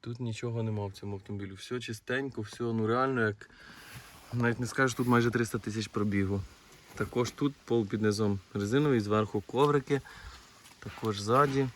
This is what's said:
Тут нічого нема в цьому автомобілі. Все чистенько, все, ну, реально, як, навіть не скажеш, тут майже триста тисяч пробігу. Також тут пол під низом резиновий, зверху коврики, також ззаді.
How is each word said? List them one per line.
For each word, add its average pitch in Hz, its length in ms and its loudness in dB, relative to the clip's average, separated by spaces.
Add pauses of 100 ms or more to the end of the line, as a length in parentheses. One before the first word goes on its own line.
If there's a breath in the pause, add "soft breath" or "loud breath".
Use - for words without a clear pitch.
Тут 117 140 -8
нічого 117 440 -4
нема 107 220 -2
в 98 60 -6
цьому 101 240 -8
автомобілі. 98 380 -8
Все 123 260 -8
чистенько, 123 600 -6
все, 104 220 -8
ну, 113 240 0
реально, 127 340 2
як, 107 280 0 (840 loud breath)
навіть 120 260 2
не 120 80 -2
скажеш, 131 280 2
тут 120 120 0
майже 120 240 6
триста 117 280 0
тисяч 107 280 -4
пробігу. 101 540 0 (540)
Також 113 360 -2
тут 143 240 -2
пол 117 320 0
під 104 140 -2
низом 104 380 2 (140)
резиновий, 120 460 2
зверху 104 420 0
коврики, 139 600 2 (760 loud breath)
також 104 420 -6
ззаді. 135 540 4